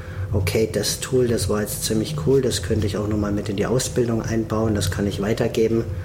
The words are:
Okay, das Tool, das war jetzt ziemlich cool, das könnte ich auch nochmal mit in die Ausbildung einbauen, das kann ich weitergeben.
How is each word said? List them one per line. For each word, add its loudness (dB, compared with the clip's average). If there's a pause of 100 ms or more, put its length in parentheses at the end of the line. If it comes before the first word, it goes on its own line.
(320)
Okay, 2
das -2
Tool, 2
das 0
war 0
jetzt -4
ziemlich -2 (100)
cool, 4
das 0
könnte 0
ich -2
auch -2
nochmal 0
mit -2
in -4
die 2
Ausbildung 0
einbauen, 0
das 0
kann 0
ich -2
weitergeben. 2 (200)